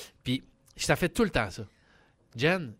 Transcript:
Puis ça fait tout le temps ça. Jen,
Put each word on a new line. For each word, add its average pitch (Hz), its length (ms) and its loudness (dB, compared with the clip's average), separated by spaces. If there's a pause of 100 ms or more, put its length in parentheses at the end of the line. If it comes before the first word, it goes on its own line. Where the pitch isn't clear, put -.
(240)
Puis 170 200 -2 (320)
ça - 200 2
fait 180 140 0
tout - 140 2
le 196 60 2
temps 113 200 0
ça. 107 160 -12 (680)
Jen, 147 440 0